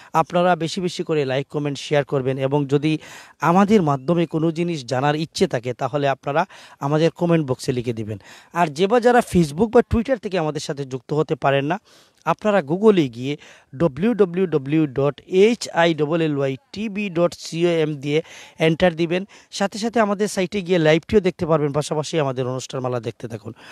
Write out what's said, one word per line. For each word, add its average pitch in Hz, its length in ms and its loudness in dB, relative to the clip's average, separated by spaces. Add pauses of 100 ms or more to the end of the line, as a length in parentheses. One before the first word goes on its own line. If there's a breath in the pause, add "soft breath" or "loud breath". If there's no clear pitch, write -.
(140 loud breath)
আপনারা 175 420 2
বেশি 165 260 -6
বেশি 180 220 -6
করে 151 220 -2
লাইক, 131 220 -4
কমেন্ট, 147 300 -6
শেয়ার 143 280 0
করবেন 135 320 -2
এবং 139 280 0
যদি 147 320 0 (420 loud breath)
আমাদের 190 420 4
মাধ্যমে 151 440 0
কোনো 160 260 0
জিনিস 165 340 -4
জানার 135 300 0
ইচ্ছে 165 320 -2
থাকে, 123 260 -4
তাহলে 139 340 -2
আপনারা 143 380 0 (340 loud breath)
আমাদের 151 320 0
কমেন্ট 165 400 0
বক্সে - 200 -4
লিখে 123 220 -4
দিবেন। 107 280 -8 (320 loud breath)
আর 170 140 2
যেবা 190 320 0
যারা 240 200 4
Facebook 175 500 0
বা 240 120 6 (100)
Twitter 233 280 0
থেকে 185 200 -4
আমাদের 151 220 -4
সাথে 143 240 -8
যুক্ত 131 280 -8
হতে 151 220 0
পারেন 139 300 2
না, 165 140 -4 (460 soft breath)
আপনারা 196 340 0
Google-এ 175 480 4
গিয়ে 127 300 -8 (380 loud breath)
ডব্লিউ 160 380 0
ডব্লিউ 185 320 2
ডব্লিউ 151 420 0
ডট 135 400 -2
এইচ 208 420 2
আই 170 240 2
ডাবল 156 280 -2
এল 151 160 0
ওয়াই 135 200 -2 (140)
টি 214 180 -8
ভি 202 200 -6
ডট 170 240 0
সি 165 320 -4
ও 175 40 4
এম 156 260 0
দিয়ে 143 260 -2 (380 loud breath)
এন্টার 165 360 2
দিবেন। 170 300 -2 (260 loud breath)
সাথে 202 280 -4
সাথে 226 200 -2
আমাদের 202 280 0
সাইটে 190 340 -4
গিয়ে 175 180 0
লাইভটিও 160 400 4
দেখতে 180 260 -2
পারবেন, 151 280 0
পাশাপাশি 151 460 -4
আমাদের 135 280 -2
অনুষ্ঠানমালা 127 520 -6
দেখতে 117 280 -10
থাকুন। 113 260 -12 (180 loud breath)